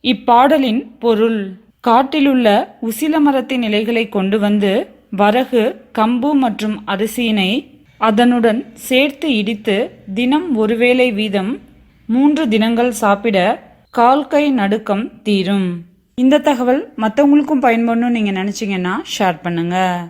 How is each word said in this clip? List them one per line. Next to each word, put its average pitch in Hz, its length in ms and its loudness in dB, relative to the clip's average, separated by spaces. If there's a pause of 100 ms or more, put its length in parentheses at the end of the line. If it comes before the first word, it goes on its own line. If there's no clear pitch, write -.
இப்பாடலின் 254 960 2
பொருள்: 214 600 -2 (200)
காட்டிலுள்ள 262 1000 2
உசில 302 360 -2
மரத்தின் 269 440 0
இலைகளை 220 460 -2
கொண்டு 196 300 -2
வந்து, 208 500 0 (220)
வரகு, 226 760 0 (140)
கம்பு 240 340 0
மற்றும் 214 540 -2
அரிசியினை 214 880 -2 (240)
அதனுடன் 233 680 2 (100)
சேர்த்து 277 640 -2
இடித்து, 208 540 -4 (240)
தினம் 269 420 -2
ஒருவேளை 240 560 2
வீதம் 202 460 -4 (480)
மூன்று 277 420 2
தினங்கள் 226 440 0
சாப்பிட 202 720 0 (280)
கால் 262 360 2
கை 294 240 2
நடுக்கம் 214 720 -2
தீரும். 190 580 -2 (340)
இந்த 262 240 4
தகவல் 269 580 0
மத்தவங்களுக்கும் 285 680 2
பயன்படணும்னு 233 460 0
நீங்க 214 220 0
நினைச்சீங்கன்னா 190 640 -4 (260)
ஷேர் 180 240 0
பண்ணுங்க. 175 680 -4